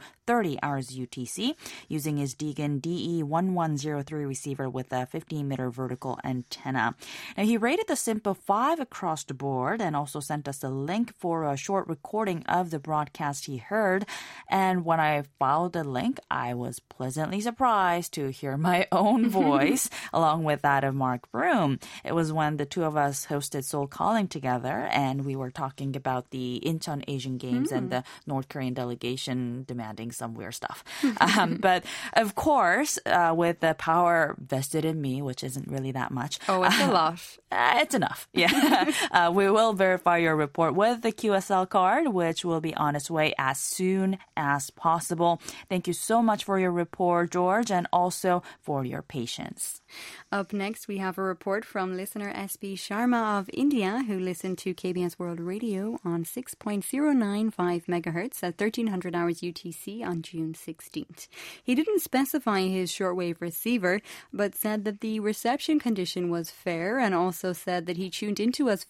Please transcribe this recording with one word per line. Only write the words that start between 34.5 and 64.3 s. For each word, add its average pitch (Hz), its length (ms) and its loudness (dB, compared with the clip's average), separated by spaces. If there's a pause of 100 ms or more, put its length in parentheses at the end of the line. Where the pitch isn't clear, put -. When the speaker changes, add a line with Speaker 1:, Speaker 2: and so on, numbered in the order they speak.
Speaker 1:
in 160 160 0
me, 135 220 -2
which 131 220 -6
isn't 135 240 -8
really 135 240 -4
that 127 180 -2
much. 131 280 -4 (100)
Speaker 2:
Oh, 185 160 2
it's 214 160 6
a - 40 4
Speaker 1:
<laughs> - 40 4
Uh, 233 40 4
Speaker 2:
lot. 170 280 4 (300)
Speaker 1:
uh, 156 300 4
it's 294 140 0
enough. - 380 -2
Yeah. 175 220 4
<laughs> 269 380 4 (180)
Uh, 175 220 6
we 196 180 4
will 214 220 6
verify 185 460 4
your 160 180 4
report 151 380 2
with 226 280 2
the 226 100 0
Q 214 220 0
S 190 160 0
L 190 160 4
card, 214 420 4
which 170 360 0
will 165 160 0
be 160 140 -2
on 147 220 2
its 143 140 -6
way 156 280 2
as 135 200 0
soon 190 600 0 (180)
as 143 340 0
possible. 170 720 2 (280)
Thank 185 180 -2
you 180 80 0
so 233 280 2
much 214 220 2
for 196 140 2
your 185 140 2
report, 175 580 2
George, 190 400 2
and 175 220 2
also 180 500 2 (180)
for 139 240 -2
your 131 180 -6
patience. - 800 -8 (520)
Speaker 2:
Up 202 200 -2
next, 208 360 -4
we 202 100 -6
have 190 200 -4
a 190 40 -4
report 190 420 -2
from 185 320 -4
listener 202 380 -8
S 196 220 -8
B 196 180 -8
Sharma 220 640 0
of 190 140 -4
India, 247 560 2
who 196 100 -2
listened 185 400 -4
to 185 160 -4
K 185 180 -4
B 180 120 0
S 175 140 -4
World 170 200 -6
Radio 202 640 -4
on 170 200 0
six - 300 -10
point 208 300 -4
zero 294 280 2
nine 220 380 2
five 175 360 0
megahertz 170 560 -4
at 175 160 -4
thirteen 220 300 0
hundred 185 260 -4
hours 170 280 0
U 175 100 -4
T 175 180 -12
C 208 320 -10
on 170 200 -4
June 160 320 -6
sixteenth. - 760 -12 (340)
He 247 120 0
didn't 330 280 2
specify 254 600 0
his 185 280 0
shortwave 180 500 -2
receiver, 185 600 0 (320)